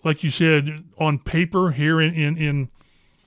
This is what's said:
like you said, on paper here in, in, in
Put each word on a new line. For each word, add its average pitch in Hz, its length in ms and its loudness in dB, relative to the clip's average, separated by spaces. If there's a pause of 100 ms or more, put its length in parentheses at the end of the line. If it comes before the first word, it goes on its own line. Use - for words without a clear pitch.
like 160 220 -2
you 156 60 0
said, 156 520 0 (140)
on 151 220 0
paper 175 540 0
here 156 280 2
in, 160 140 0
in, 156 240 0
in 143 300 -2 (580)